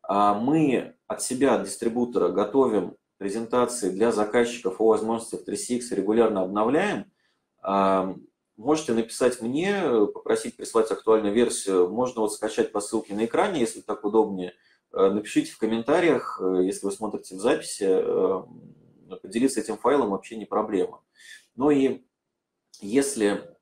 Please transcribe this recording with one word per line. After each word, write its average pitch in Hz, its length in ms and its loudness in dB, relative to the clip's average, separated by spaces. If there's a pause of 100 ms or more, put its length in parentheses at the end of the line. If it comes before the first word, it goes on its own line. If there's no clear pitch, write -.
А 104 320 2
мы 135 600 2 (120)
от - 160 -6
себя, 131 320 2
от 98 100 -2
дистрибутора, 117 680 -2
готовим 104 680 0 (220)
презентации 113 720 -2
для 107 220 2
заказчиков 117 680 -2
о 110 60 4
возможностях 110 580 0
три 98 120 -6
си 123 200 -4
икс, 120 160 -6
регулярно 104 480 2
обновляем. 113 640 0 (560)
А, 95 540 0 (420)
можете 123 380 0
написать 117 480 0
мне, 143 720 2
попросить - 420 -4
прислать - 340 0
актуальную 104 440 2
версию. 95 560 2
Можно 117 320 -2
вот 104 100 0
скачать - 400 -2
по 104 80 -4
ссылке 107 340 -6
на 110 120 0
экране, 170 340 0
если - 220 -2
так - 220 -8
удобнее. 98 500 0 (380)
Э, 95 180 4
напишите 104 420 -2
в - 60 -20
комментариях, 123 840 0
э, 92 220 2
если 98 220 -4
вы 98 60 -2
смотрите 101 440 -10
в 95 40 -12
записи, 123 460 -2
э, 92 560 0 (800)
поделиться 113 380 -2
этим 104 160 -6
файлом 123 340 2
вообще 101 260 -8
не 104 100 -10
проблема. 104 560 -2 (540)
Ну 139 140 2
и 135 320 2 (800)
если 104 800 0